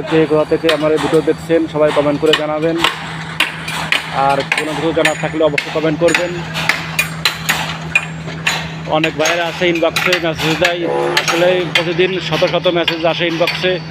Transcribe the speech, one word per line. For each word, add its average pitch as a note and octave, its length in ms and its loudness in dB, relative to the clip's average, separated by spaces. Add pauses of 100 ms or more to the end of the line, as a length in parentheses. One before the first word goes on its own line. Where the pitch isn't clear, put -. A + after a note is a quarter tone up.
(100)
কে D#3+ 80 4 (120)
কোথা D3+ 220 4
থেকে D#3 140 2 (100)
আমার D#3 200 2
এই D3 80 0
ভিডিও D#3 240 4
দেখছেন D#3+ 320 2 (120)
সবাই D3+ 240 4
কমেন্ট D3 260 2
করে D#3 200 4
জানাবেন, D#3 340 0 (1500)
আর C#3 120 4 (200)
কোনো D#3 180 -2
কিছু D#3 220 0
জানার D#3 240 2
থাকলে D#3 260 0
অবশ্যই D3 280 -4
কমেন্ট D#3 280 0
করবেন। E3+ 260 2 (2750)
অনেক D#3+ 240 0
ভাইয়েরা E3+ 300 0
আছে E3+ 220 -4
ইনবক্সে D#3+ 400 0 (120)
মেসেজ D#3+ 300 0 (100)
দেয়, F3 160 0 (420)
আসলে E3+ 260 2 (280)
প্রতিদিন F3 340 0 (180)
শত D#3 140 0 (100)
শত E3+ 140 0 (100)
মেসেজ E3 240 -2 (120)
আসে D#3+ 200 -2
ইনবক্সে E3 400 0 (180)